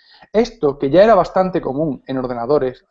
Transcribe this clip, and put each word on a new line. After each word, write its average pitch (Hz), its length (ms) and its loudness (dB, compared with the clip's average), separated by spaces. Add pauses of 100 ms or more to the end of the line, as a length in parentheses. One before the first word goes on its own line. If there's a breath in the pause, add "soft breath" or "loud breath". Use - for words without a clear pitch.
(320 soft breath)
Esto, 196 460 -2
que 139 120 -2
ya 170 120 6
era 226 120 6
bastante 180 460 0
común 139 460 -6
en 135 120 -6
ordenadores, 127 720 -4